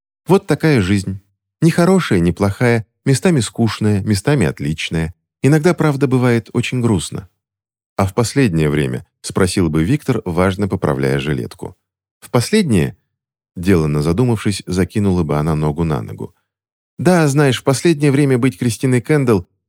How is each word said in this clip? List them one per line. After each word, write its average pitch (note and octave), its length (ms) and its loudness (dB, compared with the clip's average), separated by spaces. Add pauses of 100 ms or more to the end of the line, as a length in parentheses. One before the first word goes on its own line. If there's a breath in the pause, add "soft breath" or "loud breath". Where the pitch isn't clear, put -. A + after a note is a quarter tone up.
(260)
Вот G3 200 2
такая D3 340 2
жизнь. F#2+ 400 -2 (400)
Не E3 100 4
хорошая, E3+ 500 2
не E2+ 120 2
плохая, A2 540 0 (180)
местами C#3 360 2
скучная, G#2+ 640 -2
местами G#2+ 440 0
отличная. D#2 680 -4 (300)
Иногда, D#3 300 4
правда, D3 320 0
бывает B2 480 2
очень B2 260 -2
грустно. A2 480 -2 (680)
"А G2 80 2
в F#2+ 80 -6
последнее F#2+ 560 0
время?" C#2 360 -4 (140)
спросил F#2 480 -2
бы D#2+ 160 0
Виктор, B2+ 400 -2
важно F#2 440 -2
поправляя C#2 500 -2
жилетку. C2+ 580 -8 (420)
"В - 120 -20
последнее?" A#2 680 0 (580)
Деланно D#2+ 460 0
задумавшись, G#2+ 680 -2
закинула F#2 560 0
бы D2+ 140 -2
она D#2 180 0
ногу D2+ 300 -2
на D2+ 160 -2
ногу. G#1+ 340 -12 (640)
"Да, E3 300 2
знаешь, C#3 320 2
в - 20 -20
последнее D3 480 0
время C3+ 280 2
быть B2 200 0
Кристиной B2 440 0
Кэндалл A#2+ 440 0 (220)